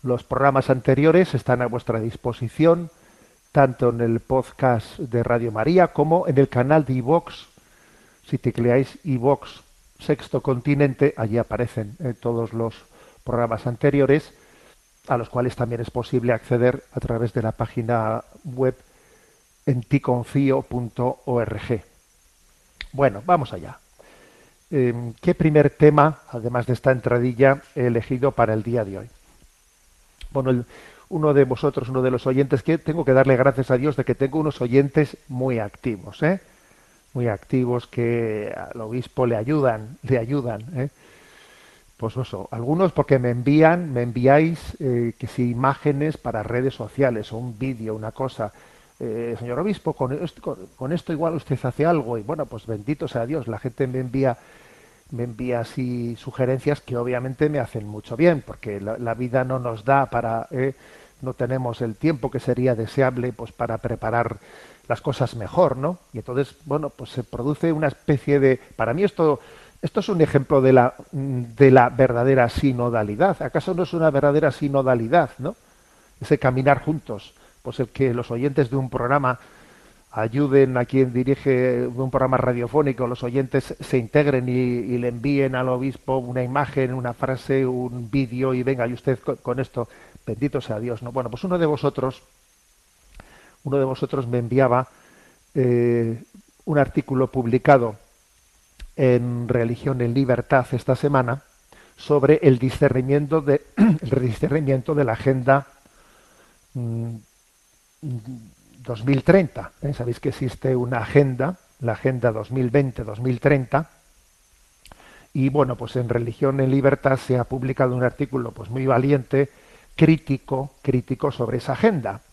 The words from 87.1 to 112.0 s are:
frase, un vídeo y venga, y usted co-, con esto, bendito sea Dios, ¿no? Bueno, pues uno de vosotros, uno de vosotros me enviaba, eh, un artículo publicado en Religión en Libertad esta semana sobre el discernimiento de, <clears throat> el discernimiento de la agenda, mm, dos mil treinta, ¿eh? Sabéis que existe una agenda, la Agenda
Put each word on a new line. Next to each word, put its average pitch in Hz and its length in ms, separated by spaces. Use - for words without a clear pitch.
frase, 131 520
un 123 460
vídeo 131 420
y 123 80
venga, 123 240
y 120 80
usted 123 240
co-, 131 200
con 123 220
esto, 120 280
bendito 123 340
sea 110 180
Dios, 117 220
¿no? 120 100
Bueno, 120 200
pues 120 120
uno 180 140
de 170 80
vosotros, 135 560
uno 139 140
de 135 80
vosotros 131 420
me 120 100
enviaba, 123 500
eh, 120 680
un 151 120
artículo 131 540
publicado 120 640
en 120 520
Religión 120 540
en 120 120
Libertad 127 580
esta 127 240
semana 135 460
sobre 147 460
el 131 160
discernimiento 139 840
de, 139 280
<clears throat> - 60
el 151 460
discernimiento 135 720
de 147 100
la 117 100
agenda, 135 520
mm, 117 400
dos 113 180
mil 135 200
treinta, 180 480
¿eh? 143 140
Sabéis 120 240
que 139 100
existe 131 460
una 120 240
agenda, 135 580
la 113 140
Agenda 123 380